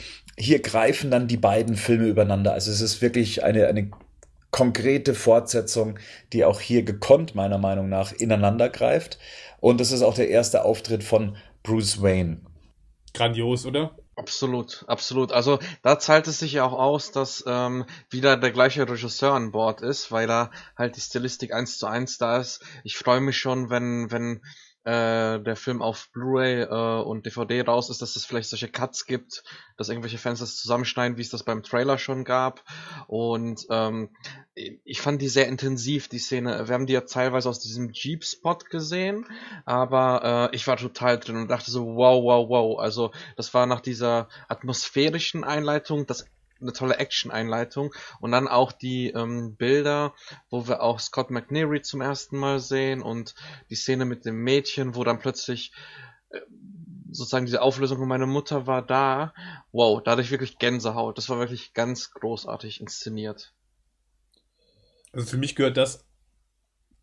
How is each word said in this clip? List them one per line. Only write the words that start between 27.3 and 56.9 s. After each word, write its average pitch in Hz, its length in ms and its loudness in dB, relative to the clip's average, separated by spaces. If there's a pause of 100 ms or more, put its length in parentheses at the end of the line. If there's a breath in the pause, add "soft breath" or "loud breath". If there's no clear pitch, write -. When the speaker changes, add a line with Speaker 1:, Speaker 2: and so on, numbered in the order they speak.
Speaker 3:
D 120 160 0
raus 120 300 2
ist, 120 120 -8
dass 117 140 -8
es 113 80 -6
vielleicht 117 240 -6
solche 117 220 -8
Cuts - 360 -8
gibt, - 380 -8 (320 loud breath)
dass 107 140 -8
irgendwelche 117 280 -8
Fans 120 220 -4
das 117 160 -10
zusammenschneiden, 120 600 -2
wie 117 40 -6
es 117 80 -8
das 117 140 -10
beim 113 180 -4
Trailer 131 360 0
schon 131 260 -6
gab. 127 400 -2 (440 loud breath)
Und, 117 600 -4
ähm, 113 420 -2 (440 loud breath)
ich - 460 -12
fand 143 200 0
die 139 60 -2
sehr 127 220 4
intensiv, 131 580 -4
die 120 120 -10
Szene. 117 500 -4
Wir 120 40 0
haben 127 120 0
die 131 80 0
ja 127 80 4
teilweise 127 480 0
aus 120 100 -6
diesem 117 320 -8
Jeep-Spot 165 680 -4 (100)
gesehen, 185 560 -4 (400 loud breath)
aber, 127 880 2
äh, - 20 -6
ich 120 120 -6
war 127 100 2
total 123 420 0
drin 120 160 -8
und 113 140 -4
dachte 120 200 -2
so, 120 160 -4
wow, 123 380 6
wow, 120 240 6
wow. 113 320 2
Also 110 320 -2 (240 loud breath)
das - 180 -10
war 123 120 6
nach 123 160 0
dieser 117 480 -2 (180 loud breath)
atmosphärischen 151 960 -2
Einleitung 147 640 -2
das - 200 -8 (360)
eine 123 120 -8
tolle 131 240 0
Action-Einleitung. 120 960 -4 (260 loud breath)
Und 113 120 -4
dann 127 160 2
auch 127 240 2
die, 127 380 -4
ähm, 117 460 -6
Bilder, 147 580 0 (360 loud breath)
wo 120 180 -6
wir 120 140 -2
auch 117 180 0
Scott - 300 -6
McNairy 147 520 -4
zum 139 200 -10
ersten 139 360 -6
Mal 139 220 0
sehen 135 420 -2
und 113 340 -8 (340 loud breath)
die 113 60 -10
Szene 131 300 -2
mit 123 200 -6
dem 113 180 -6
Mädchen, 131 520 0
wo 123 80 -4
dann 117 160 0
plötzlich, - 520 -6 (580 loud breath)
äh, - 100 -14 (720)